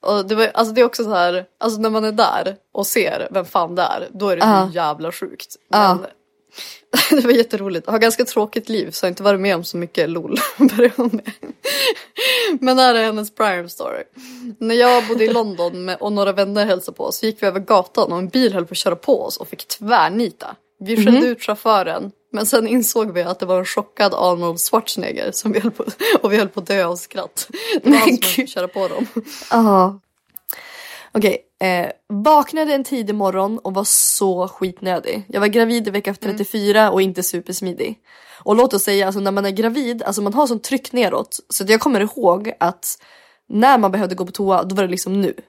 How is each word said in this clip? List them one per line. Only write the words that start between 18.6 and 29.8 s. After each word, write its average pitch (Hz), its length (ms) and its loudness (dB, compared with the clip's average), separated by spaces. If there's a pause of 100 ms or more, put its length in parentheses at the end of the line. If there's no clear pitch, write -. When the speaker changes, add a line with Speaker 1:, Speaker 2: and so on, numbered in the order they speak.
Speaker 1:
på - 60 -14
att 180 60 -8
köra 175 180 0
på - 280 0
oss - 120 -10
och - 120 -14
fick - 200 -18
tvärnita. 208 880 0 (240)
Vi 202 160 -2
skällde 214 140 6 (100)
Speaker 2:
Mhm. - 40 4
Speaker 1:
ut 240 180 -2
chauffören, 196 680 0 (220)
men 214 140 -2
sen 226 220 2
insåg 220 440 0
vi 175 100 -2
att 180 160 -4
det 190 80 -6
var 185 120 2
en 185 60 -2
chockad 208 500 -2
Arnold 170 460 0
Schwarzenegger - 720 -2
som - 200 -4
vi 208 80 0
höll 220 120 -2
på, - 120 -8 (180)
<laughs> 440 200 0
och 202 100 0
vi 208 40 2
höll 208 120 2
på - 120 -8
att 170 60 -12
dö 196 180 0
av 175 120 -4
skratt. - 520 -10 (340)
Det - 20 -20
var 247 60 4
Speaker 2:
Men 285 80 8
Speaker 1:
han 220 100 4
som - 20 6
höll 240 80 2
på - 80 -2 (100)
Speaker 2:
gud. 262 80 -2
Speaker 1:
att 269 60 -12
köra 180 180 -4
på 185 200 -4
dem. - 180 -4 (440)
Speaker 2:
Ja. 202 500 4 (1120)